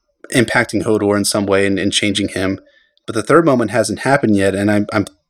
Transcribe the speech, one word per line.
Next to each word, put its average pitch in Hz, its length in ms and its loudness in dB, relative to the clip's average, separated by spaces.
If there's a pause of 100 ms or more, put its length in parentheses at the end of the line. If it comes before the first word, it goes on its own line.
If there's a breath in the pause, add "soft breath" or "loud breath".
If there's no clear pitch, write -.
(340)
impacting 113 500 0
Hodor 104 340 0
in 101 80 0
some 101 200 -2
way 98 220 2
and, 98 100 0
and 92 140 -2
changing 98 380 -2
him. 95 320 -4 (440 soft breath)
But - 100 -8
the 107 80 -4
third 160 200 4
moment 147 280 0
hasn't 110 280 -2
happened 117 380 2
yet, 98 180 2
and 101 160 0
I'm, 104 220 0
I'm 104 120 0 (240)